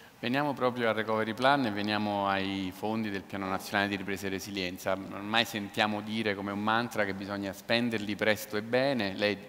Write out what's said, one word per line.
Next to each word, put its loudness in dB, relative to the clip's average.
Veniamo 0
proprio 2
al 4
recovery 0
plan 4
e 2
veniamo 0
ai 0
fondi -2
del -4
Piano -6
Nazionale 0
di 0
Ripresa -4
e -2
Resilienza. -4
Ormai 0
sentiamo 0
dire -2
come -4
un -2
mantra 0
che 0
bisogna -4
spenderli 0
presto 0
e 0
bene. 2
Lei 2